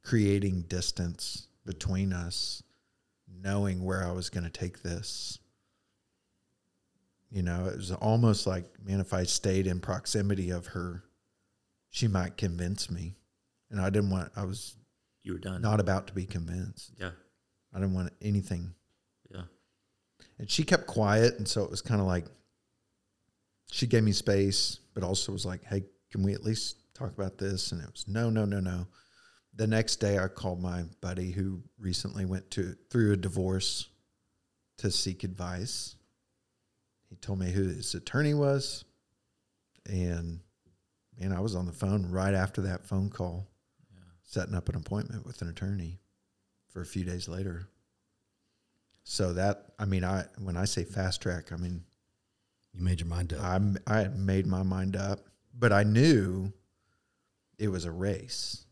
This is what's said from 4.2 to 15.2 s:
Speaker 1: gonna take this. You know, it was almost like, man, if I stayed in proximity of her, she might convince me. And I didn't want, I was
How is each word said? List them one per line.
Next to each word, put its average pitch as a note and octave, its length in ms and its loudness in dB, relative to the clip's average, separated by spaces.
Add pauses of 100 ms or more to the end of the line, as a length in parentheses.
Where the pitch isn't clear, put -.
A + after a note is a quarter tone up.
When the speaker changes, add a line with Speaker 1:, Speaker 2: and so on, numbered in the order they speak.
Speaker 1:
gonna E2+ 200 -4
take - 320 -6
this. - 560 -6 (1900)
You G2 120 -2
know, F2 240 0
it - 100 -4
was F#2+ 160 -6
almost A2 540 4
like, F#2 380 -2
man, G2 160 0
if F#2 120 -4
I F#2 120 2
stayed F#2+ 420 2
in F2+ 140 0
proximity G2 680 -2
of F2 180 -4
her, F2+ 360 -6 (840)
she - 160 -2
might F#2 300 0
convince F2 540 -2
me. F2 260 -6 (540)
And G#2 100 -2
I F#2+ 100 2
didn't G2+ 200 4
want, F#2 260 0
I G2+ 80 -4
was - 320 -8 (460)